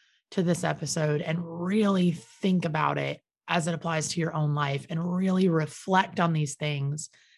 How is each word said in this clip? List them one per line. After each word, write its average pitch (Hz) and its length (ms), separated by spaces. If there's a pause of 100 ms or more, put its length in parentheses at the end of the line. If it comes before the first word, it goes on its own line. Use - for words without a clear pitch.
(320)
to 190 100
this 170 220
episode 151 580
and 160 200
really 180 680
think 185 540
about 147 320
it 143 220 (280)
as 170 180
it 170 80
applies 160 340
to 170 120
your 165 140
own 151 200
life 143 360
and 170 260
really 185 320
reflect 185 720
on 165 140
these 151 220
things. 147 520 (300)